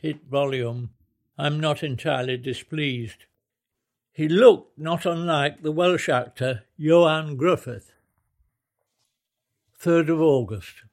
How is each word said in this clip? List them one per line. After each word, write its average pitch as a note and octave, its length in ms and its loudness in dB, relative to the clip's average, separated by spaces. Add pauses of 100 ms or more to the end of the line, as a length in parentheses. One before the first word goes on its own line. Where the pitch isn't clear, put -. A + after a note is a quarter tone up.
hit D#3 260 -8
volume, C3 600 -4 (480)
I'm D3 220 -4
not D#3 240 -2
entirely B2+ 520 -4
displeased. B2+ 880 -8 (840)
He D#3 180 -4
looked G3 480 6
not D#3+ 300 -6
unlike E3 560 -2
the D#3 80 -2
Welsh F3 380 0
actor B2+ 560 -4 (120)
Ioan D#3 600 4
Gruffudd. C3 480 -2 (1900)
Third E3+ 320 2
of D#3+ 100 0
August. A#2+ 640 0 (100)